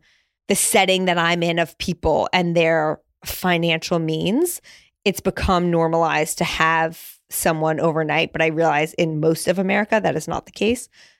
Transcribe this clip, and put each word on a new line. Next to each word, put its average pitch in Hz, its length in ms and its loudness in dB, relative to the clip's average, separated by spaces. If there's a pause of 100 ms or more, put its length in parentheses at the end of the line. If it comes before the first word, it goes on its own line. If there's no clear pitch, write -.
(480)
the 202 80 0
setting 185 500 2
that 175 120 2
I'm 170 240 2
in 170 160 0
of 170 220 -2
people - 520 -2
and 175 240 0
their 160 460 2 (240)
financial 170 720 0
means, 170 640 -2 (420)
it's 190 160 -2
become 175 520 0
normalized 165 680 0
to 185 60 -2
have 165 760 -2 (120)
someone 160 480 0
overnight. 156 520 0
But 160 120 0
I 160 40 4
realize 156 460 0
in 160 260 -2
most 156 280 0
of 180 100 2
America, 202 420 0
that 165 160 0
is 156 120 -6
not 156 180 -6
the - 60 -20
case. 233 360 -2 (320)